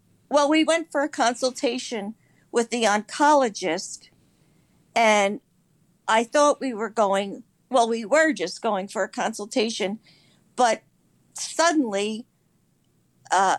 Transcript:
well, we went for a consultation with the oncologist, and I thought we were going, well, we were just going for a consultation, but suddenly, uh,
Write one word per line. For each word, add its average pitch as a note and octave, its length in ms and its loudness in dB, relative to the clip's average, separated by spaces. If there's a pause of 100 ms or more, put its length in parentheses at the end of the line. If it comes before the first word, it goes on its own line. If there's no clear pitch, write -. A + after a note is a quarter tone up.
(300)
well, C#4+ 200 4
we D#4 140 4
went D#4+ 280 -2
for C#4+ 100 -2
a D4+ 80 -2
consultation B3 1040 -4 (360)
with A#3 180 -2
the A#3 140 -4
oncologist, G#3 1300 0 (840)
and G#3 440 2 (680)
I A3+ 160 2
thought D4 380 2
we C4 120 -4
were G#3 160 -6
going, G3 540 -2 (260)
well, A#3+ 200 2
we A#3 160 -4
were D#4 260 2
just F#3 300 -6
going G3+ 260 -2
for B3 160 -4
a - 60 -6
consultation, A3 920 -4 (560)
but A#3 280 2 (500)
suddenly, A3+ 920 -2 (1040)
uh, F#3 280 2